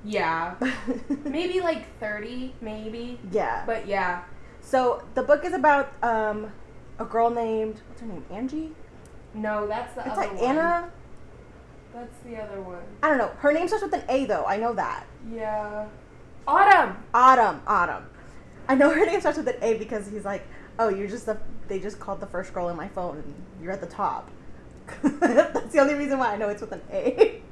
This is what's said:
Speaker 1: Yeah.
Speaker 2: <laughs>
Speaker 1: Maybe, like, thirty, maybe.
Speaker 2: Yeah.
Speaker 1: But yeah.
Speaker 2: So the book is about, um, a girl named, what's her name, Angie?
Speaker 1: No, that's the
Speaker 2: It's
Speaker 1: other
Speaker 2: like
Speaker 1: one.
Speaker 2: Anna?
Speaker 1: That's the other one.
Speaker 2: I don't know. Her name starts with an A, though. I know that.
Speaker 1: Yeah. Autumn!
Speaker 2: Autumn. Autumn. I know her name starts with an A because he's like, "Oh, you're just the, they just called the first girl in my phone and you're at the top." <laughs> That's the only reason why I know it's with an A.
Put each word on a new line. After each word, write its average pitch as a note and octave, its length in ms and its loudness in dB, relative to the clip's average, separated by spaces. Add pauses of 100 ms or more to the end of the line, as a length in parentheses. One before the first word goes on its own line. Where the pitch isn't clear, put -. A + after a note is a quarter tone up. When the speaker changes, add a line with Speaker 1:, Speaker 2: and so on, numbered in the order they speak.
Speaker 1:
Yeah. F3 520 -2 (340)
Speaker 2:
<laughs> B3+ 360 -4
Speaker 1:
Maybe, F4 360 0
like, E4 240 -2 (140)
thirty, A#3 640 -6
maybe. A3+ 580 -8 (120)
Speaker 2:
Yeah. D#3+ 340 0
Speaker 1:
But A3+ 220 -2
yeah. F#3 340 0 (400)
Speaker 2:
So B3+ 420 2 (120)
the B3 80 0
book D4 200 6
is F4 100 -2
about, C#4 380 4 (120)
um, G#3+ 480 0 (480)
a - 60 -4
girl A#3 240 4
named, A3 580 -2
what's - 140 -16
her A#3 60 -10
name, E3+ 240 -10
Angie? D4+ 400 -6 (640)
Speaker 1:
No, G#3+ 340 -2
that's A#3 280 -4
the A#3+ 60 -8
Speaker 2:
It's B3+ 100 -6
Speaker 1:
other F#4+ 100 -2
Speaker 2:
like G#3 140 -4
Speaker 1:
one. A3 80 -2 (140)
Speaker 2:
Anna? E4+ 340 0 (1040)
Speaker 1:
That's A#3+ 320 -14
the A#3 120 -12
other G3 240 -10
one. F3+ 200 -12 (220)
Speaker 2:
I D#4 60 4
don't C#4+ 80 6
know. G#3+ 220 2
Her C#4+ 120 6
name E4+ 160 2
starts G#4+ 160 0
with F#4 100 -2
an D#4+ 160 -2
A, C4+ 160 2
though. F3 200 0
I G3 120 2
know A#3 160 0
that. - 320 -4 (260)
Speaker 1:
Yeah. G#3+ 560 -4 (600)
Autumn! E4 500 8 (160)
Speaker 2:
Autumn. A#3 540 8
Autumn. F3 380 2 (640)
I C4+ 80 6
know C#4+ 160 8
her E4 140 6
name F4+ 140 2
starts D#4 180 2
with A#3 100 -2
an A#3+ 140 0
A A3+ 160 4
because G#3 320 -6
he's G#3 160 -8
like, G3 220 -6 (320)
"Oh, A3+ 100 4
you're G3 180 -2
just A3 180 -8
the, G#3+ 120 -2 (300)
they F#3+ 120 -2
just G#3 200 -8
called G3 220 -6
the G3+ 60 -8
first - 260 -6
girl F3 160 -2
in E3+ 80 -4
my D#3+ 100 -8
phone F3 300 -6
and D3 160 -10 (280)
you're E3+ 100 -6
at G3 100 -6
the - 60 -8
top." - 420 -4 (320)
<laughs> - 420 -16
That's D4 680 0
the D#4 60 6
only C#4 160 4
reason C#4 240 -2
why A3+ 140 0
I G#3 40 -6
know G#3+ 120 -2
it's G#3 120 -6
with A3 100 -10
an F3+ 100 -12 (100)
A. F4+ 500 2 (100)